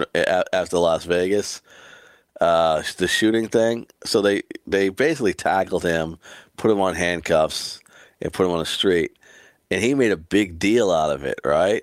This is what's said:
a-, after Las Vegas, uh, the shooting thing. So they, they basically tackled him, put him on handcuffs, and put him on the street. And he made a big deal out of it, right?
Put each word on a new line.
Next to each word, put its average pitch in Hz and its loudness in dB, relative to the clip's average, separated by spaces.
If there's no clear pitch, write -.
a-, 87 0
after 90 -2
Las 82 0
Vegas, 90 -2
uh, 82 2
the 90 0
shooting 110 0
thing. 117 0
So 107 0
they, 101 2
they 98 0
basically 131 0
tackled 92 -2
him, 82 -2
put 113 0
him 101 2
on 92 0
handcuffs, 82 -2
and - -6
put 95 0
him 87 0
on 85 -2
the 80 -4
street. 87 0
And 92 0
he 123 2
made 123 2
a 90 0
big 85 -2
deal 104 2
out 78 2
of 69 -4
it, - -6
right? 90 2